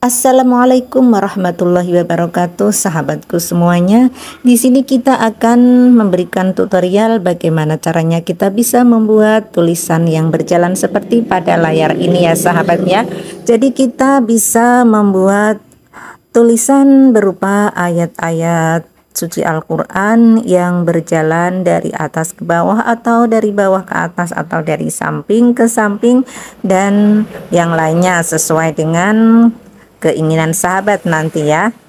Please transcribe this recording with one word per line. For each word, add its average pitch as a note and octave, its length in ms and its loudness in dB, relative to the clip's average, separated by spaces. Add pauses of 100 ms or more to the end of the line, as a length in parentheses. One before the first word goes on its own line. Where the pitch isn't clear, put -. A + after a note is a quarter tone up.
Assalamualaikum B3+ 1040 2
warahmatullahi F3+ 880 0
wabarakatuh, F3 720 -2
sahabatku D#3 640 -4
semuanya. F3 720 2 (320)
Di B3 160 2
sini B3+ 240 2
kita C4 400 0
akan B3 720 4
memberikan F#3 640 0
tutorial F#3+ 640 0
bagaimana D#3+ 560 -2
caranya E3 480 -2
kita F3+ 240 -2
bisa A#3+ 400 0
membuat G#3+ 640 2
tulisan E3+ 560 0
yang D#3+ 240 0
berjalan F3 480 0
seperti G#3+ 400 -2
pada F3 400 -2
layar D#3+ 320 0
ini F3 320 0
ya, E3 80 2
sahabat E3+ 560 0
ya. G3+ 160 0 (400)
Jadi A#3+ 320 0
kita C4+ 480 0
bisa A#3 640 2
membuat G#3 720 0 (720)
tulisan C4+ 800 4
berupa G3+ 640 0
ayat-ayat E3 1120 -2 (240)
suci E3 320 -6
Al-Quran G3 1040 0
yang F3 400 0
berjalan E3+ 800 -2
dari E3+ 240 -2
atas D#3+ 400 -6
ke E3+ 160 -14
bawah F3 320 0
atau A#3 480 0
dari G#3+ 240 0
bawah F#3+ 320 0
ke - 80 -12
atas E3+ 400 -6
atau E3 320 -6
dari D#3 240 -4
samping E3 640 -2
ke A#3 160 0
samping A3+ 560 0 (400)
dan G3+ 640 0 (240)
yang E3+ 240 0
lainnya E3+ 480 0
sesuai D#3+ 480 -2
dengan G#3+ 800 2 (460)
keinginan D#3+ 560 -2
sahabat F#3+ 480 -2
nanti D#3 480 -2
ya. F#3 240 0 (140)